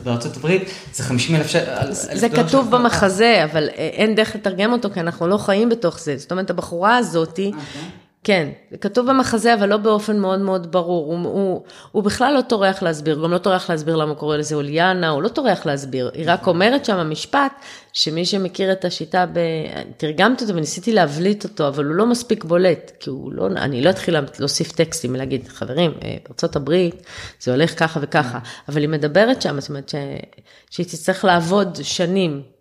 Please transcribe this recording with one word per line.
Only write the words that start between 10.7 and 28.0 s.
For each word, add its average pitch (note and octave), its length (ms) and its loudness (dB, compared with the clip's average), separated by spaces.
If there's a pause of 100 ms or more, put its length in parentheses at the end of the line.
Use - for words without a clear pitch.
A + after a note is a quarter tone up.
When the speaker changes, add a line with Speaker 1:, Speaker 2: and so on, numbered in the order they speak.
Speaker 2:
ברור. E3+ 420 0
הוא, F3 100 -4
הוא, F#3 380 -2 (300)
הוא G#3 120 0
בכלל A#3+ 300 2
לא C4 80 4
טורח G3 420 0
להסביר, D#3 400 -2
גם E3 80 0
לא F3 60 2
טורח F#3 320 0
להסביר D#3+ 260 0
למה D3+ 200 0
קורא D3+ 220 -2
לזה D3+ 180 -2
אוליאנה, E3 540 0
הוא D3 140 0
לא G#3 60 0
טורח A#3+ 360 0
להסביר. C3+ 480 -4
היא E3 140 -8
רק F#3 200 2
אומרת G#3 380 2
שם G3+ 120 0
המשפט, F3+ 540 0 (420)
שמי E3 320 -2
שמכיר F#3+ 460 0
את F#3+ 140 0
השיטה F3+ 400 0
ב-, E3 140 -4 (580)
תרגמתי F#3 460 2
אותו G#3 120 -2
וניסיתי E3+ 380 -2
להבליט F3+ 500 2
אותו, D#3+ 240 -2
אבל C#3 180 -2
הוא D3+ 100 -2
לא G#3 100 4
מספיק A#3+ 380 0
בולט, E3+ 560 2
כי - 100 -10
הוא C3+ 240 -8
לא, - 140 -2
אני C3+ 340 -2
לא D3+ 80 6
אתחיל F#3+ 240 0
לה-, D3+ 80 2 (180)
להוסיף D3+ 320 -2
טקסטים, D#3+ 440 -2
להגיד, C3 320 -6
"חברים, C#3+ 440 -2 (120)
אה, - 120 -8 (120)
בארצות - 280 -4
הברית, E3+ 480 0 (360)
זה - 120 -4
הולך D3 280 2
ככה D#3+ 240 0